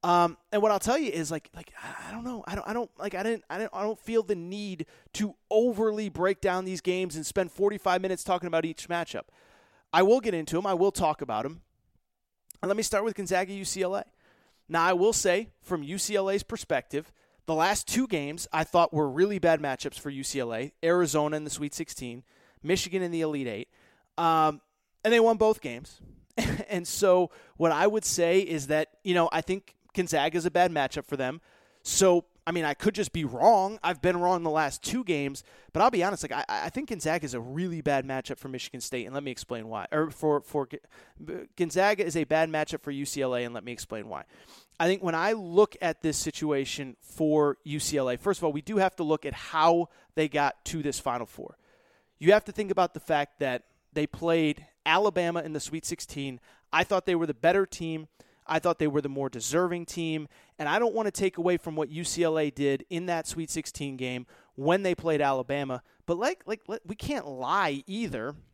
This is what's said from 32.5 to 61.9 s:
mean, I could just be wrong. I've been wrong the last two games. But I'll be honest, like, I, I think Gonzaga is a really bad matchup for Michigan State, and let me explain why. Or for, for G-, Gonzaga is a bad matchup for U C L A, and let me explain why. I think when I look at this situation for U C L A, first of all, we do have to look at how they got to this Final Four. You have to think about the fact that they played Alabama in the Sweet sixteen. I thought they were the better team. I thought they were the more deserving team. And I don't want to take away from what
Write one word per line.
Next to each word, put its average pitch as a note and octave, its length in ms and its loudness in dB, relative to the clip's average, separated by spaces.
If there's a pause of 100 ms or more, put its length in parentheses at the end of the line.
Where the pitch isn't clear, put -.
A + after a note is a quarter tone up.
mean, E3+ 120 -2
I D3 120 0
could G#3 180 0
just G3 180 -4
be E3 140 -2
wrong. F#3+ 560 4
I've D#3+ 220 -2
been F3 140 4
wrong F3 260 2
the D#3+ 80 0
last D3+ 320 0
two B3 200 -2
games. C#3+ 400 -2 (300)
But D#3+ 80 2
I'll A3+ 80 8
be G#3+ 140 0
honest, F#3 200 -2
like, D3 80 -8
I, C#3 160 -4
I G#2 220 -4
think - 200 -8
Gonzaga D#3+ 360 -2
is B2 80 -8
a B2 60 -4
really D#3+ 420 -6
bad C#3 240 0
matchup C3 320 -6
for - 120 -14
Michigan B2+ 320 -10
State, B2 240 -6
and B2 100 -10
let C#3+ 80 -4
me C#3 80 -6
explain A2+ 360 -10
why. A2 240 -8
Or D#3 200 0
for, D3 300 0
for C#3 260 -4
G-, D3 100 -14 (800)
Gonzaga F#3 480 2
is D#3+ 100 -4
a D#3+ 80 0
bad D#3+ 280 2
matchup D#3 300 -2
for D3 100 -8
U C#3 120 -6
C C#3 200 -4
L B2+ 120 0
A, B2 80 -2
and A#2+ 100 -8
let A2 100 -10
me B2 80 -12
explain A2 360 -10
why. D#2+ 180 -10 (540)
I E3 60 2
think F#3 160 2
when E3+ 140 -2
I F3+ 180 0
look G3+ 480 2
at E3 220 -2
this D#3 140 0
situation C#3 840 -4
for D3+ 600 2
U D3 160 -6
C D3 180 -2
L B2+ 140 0
A, B2 60 -2
first G3 220 -2
of - 40 -8
all, D3+ 100 0
we D3+ 80 -4
do G#3+ 160 -2
have F#3+ 200 2
to F3+ 60 -2
look D3+ 220 0
at C#3 80 -6
how E3+ 560 2 (240)
they D#3 160 2
got C#3+ 360 0
to D#3+ 180 -6
this C#3 160 -2
Final A#2+ 260 -2
Four. - 320 -16 (640)
You E3 140 6
have G#3+ 120 4
to G3+ 60 -12
think G3+ 180 -4
about F#3 240 2
the - 60 -12
fact D3 400 0
that C3 240 -2 (280)
they D3+ 140 -2
played E3 600 0 (180)
Alabama E3+ 560 2
in D#3 120 -10
the D3+ 60 -4
Sweet D#3+ 240 -10
sixteen. C#3 560 -10 (320)
I E3 120 4
thought F#3 240 0
they F#3 80 2
were E3 100 0
the D3+ 80 -2
better F3+ 320 4
team. D#3+ 420 -10 (440)
I D#3+ 60 2
thought E3+ 220 0
they D3+ 80 2
were D3 140 0
the C#3+ 80 -4
more C#3 200 -4
deserving E3+ 560 -2
team. D#3+ 420 -6 (300)
And D3+ 100 -4
I E3+ 120 2
don't A#3 160 0
want A3 100 -2
to G3+ 60 -2
take F#3+ 260 -2
away F3 200 2
from D#3+ 180 -6
what D3+ 140 -2